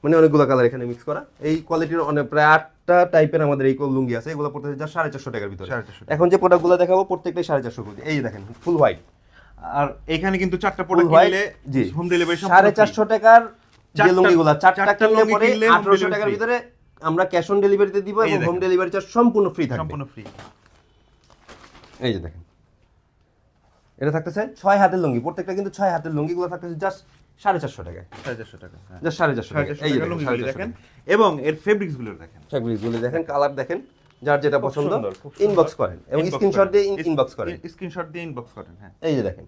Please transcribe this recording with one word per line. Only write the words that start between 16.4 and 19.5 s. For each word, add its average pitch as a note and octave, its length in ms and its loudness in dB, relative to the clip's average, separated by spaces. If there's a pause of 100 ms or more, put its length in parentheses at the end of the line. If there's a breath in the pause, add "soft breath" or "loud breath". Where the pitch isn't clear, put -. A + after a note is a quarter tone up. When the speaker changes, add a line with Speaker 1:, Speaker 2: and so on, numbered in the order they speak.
Speaker 1:
আমরা D#3+ 240 -2
ক্যাশ F3+ 260 -2
অন G3+ 100 2
ডেলিভারিতে G3+ 400 2
দিব G3 160 -6
Speaker 2:
এই A3 60 2
Speaker 1:
এবং E3 160 0
Speaker 2:
দেখেন। D#3+ 100 0
Speaker 1:
হোম F3+ 100 -2
ডেলিভারি F#3 320 0
চার্জ F#3+ 140 -6 (120)
সম্পূর্ণ A3+ 320 4
ফ্রি E3+ 200 -4